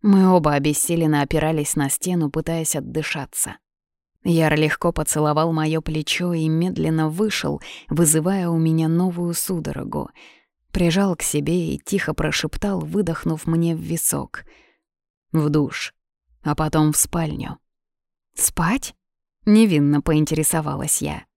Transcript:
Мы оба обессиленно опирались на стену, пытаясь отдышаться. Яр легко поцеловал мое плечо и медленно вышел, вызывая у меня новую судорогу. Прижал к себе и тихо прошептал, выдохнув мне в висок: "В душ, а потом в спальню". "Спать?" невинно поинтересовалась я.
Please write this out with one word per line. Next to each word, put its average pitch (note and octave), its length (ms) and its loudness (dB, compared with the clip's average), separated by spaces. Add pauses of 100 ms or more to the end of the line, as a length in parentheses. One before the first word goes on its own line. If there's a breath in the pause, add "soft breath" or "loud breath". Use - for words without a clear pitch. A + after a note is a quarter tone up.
Мы G3 240 6
оба D#3+ 260 6
обессиленно D3+ 680 2
опирались D3+ 560 0
на C#3 120 0
стену, E3+ 400 -2
пытаясь D#3+ 460 -4
отдышаться. C#3 840 -6 (680)
Яр D#3+ 300 4
легко D#3 360 0
поцеловал D#3 640 0
мое D#3 280 0
плечо D#3 520 -4
и D#3+ 160 0
медленно D#3+ 600 0
вышел, D#3+ 520 -2 (260 loud breath)
вызывая E3+ 640 0
у E3 80 0
меня D#3+ 320 2
новую F3 440 0
судорогу. - 760 -6 (600 loud breath)
Прижал F3 420 2
к - 60 -12
себе D#3 520 -2
и - 60 -6
тихо - 340 -2
прошептал, F3 680 -2
выдохнув E3 680 -2
мне E3 280 2
в D#3+ 40 -8
висок: D#3+ 640 -6 (880 soft breath)
"В D3+ 180 2
душ, C#3+ 440 -2 (480)
а D3+ 120 -2
потом D#3 380 2
в D3+ 60 -2
спальню". - 600 -4 (800)
"Спать?" - 600 -2 (500)
невинно D#3 560 6
поинтересовалась D3+ 1000 0
я. D3 240 -8 (120)